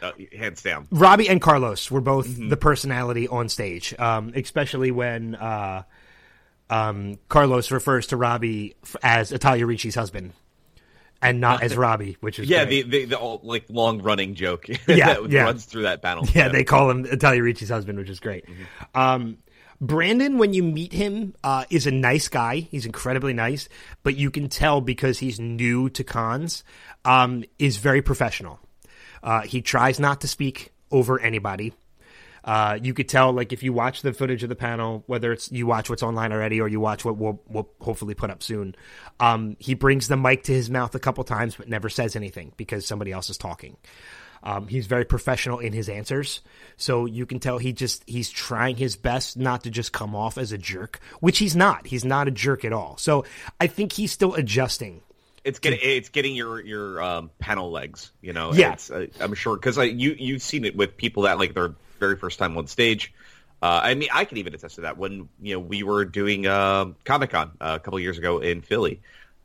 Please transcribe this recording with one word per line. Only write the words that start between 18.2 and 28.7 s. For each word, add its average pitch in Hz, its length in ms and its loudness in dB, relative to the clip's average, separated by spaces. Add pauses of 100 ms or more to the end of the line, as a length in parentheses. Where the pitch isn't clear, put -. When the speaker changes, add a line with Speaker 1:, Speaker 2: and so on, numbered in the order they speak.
Speaker 1:
Mm-hmm. 92 540 -8
Speaker 2:
Um, 127 380 2 (440)
Brandon, 208 560 4
when 208 160 6
you 185 100 4
meet 165 300 -2
him, 202 500 -2
uh, 135 260 0
is 143 160 4
a 143 60 4
nice 131 380 4
guy. 123 300 0
He's 147 260 -8
incredibly 127 480 -2
nice, 120 340 -2 (360)
but 139 120 2
you 139 160 0
can 143 160 -4
tell 147 320 2
because 127 400 0
he's 123 180 -4
new 120 520 0
to 131 140 -6
cons, 120 600 -4 (400)
um, 127 400 4 (160)
is 139 160 2
very 135 260 4
professional. 117 560 -2 (640)